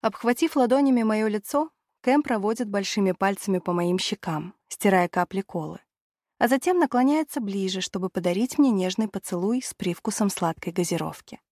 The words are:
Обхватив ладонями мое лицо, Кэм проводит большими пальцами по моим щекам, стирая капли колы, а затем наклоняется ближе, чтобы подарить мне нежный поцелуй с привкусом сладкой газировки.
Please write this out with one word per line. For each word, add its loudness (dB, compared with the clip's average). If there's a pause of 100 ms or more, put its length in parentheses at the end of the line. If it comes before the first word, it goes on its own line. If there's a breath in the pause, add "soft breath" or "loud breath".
Обхватив 0
ладонями 4
мое 2
лицо, -2 (320)
Кэм 4
проводит -2
большими 0
пальцами 0
по -4
моим 0
щекам, -6 (160)
стирая 2
капли -2
колы, -10 (580)
а 2
затем 2
наклоняется 2
ближе, -4
чтобы -6
подарить -2
мне 6
нежный 0
поцелуй -4
с -12
привкусом -2
сладкой -4
газировки. -4 (100)